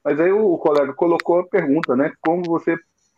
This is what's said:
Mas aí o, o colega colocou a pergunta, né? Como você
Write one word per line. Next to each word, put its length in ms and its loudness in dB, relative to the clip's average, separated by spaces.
Mas 160 0
aí 100 2
o, 220 2
o 60 -2
colega 340 0
colocou 480 0
a 60 -4
pergunta, 500 0
né? 240 0
Como 240 -2
você 320 -2